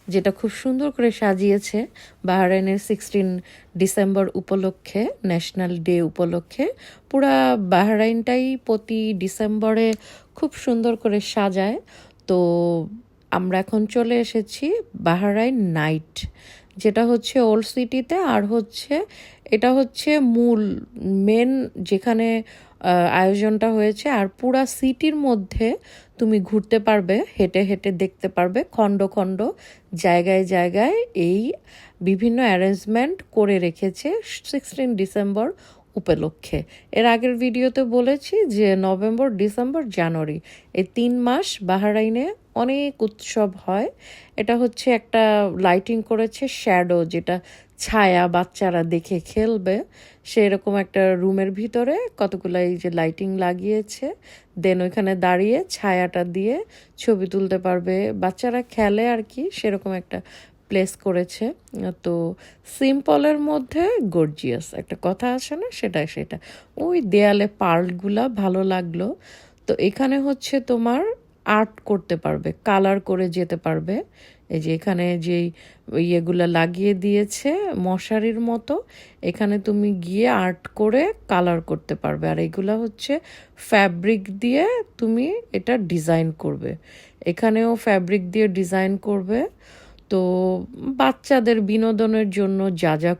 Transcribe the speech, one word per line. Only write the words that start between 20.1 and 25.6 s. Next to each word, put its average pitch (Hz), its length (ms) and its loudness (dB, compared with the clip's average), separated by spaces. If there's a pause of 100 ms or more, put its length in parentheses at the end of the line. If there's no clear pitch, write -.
মূল, 233 600 2 (180)
মেন 220 800 2
যেখানে, 226 640 0 (360)
আহ, 175 320 2
আয়োজনটা 208 600 2
হয়েছে। 214 360 0
আর 202 180 0
পুরা 262 380 0
সিটির 262 500 -2
মধ্যে 233 600 0 (400)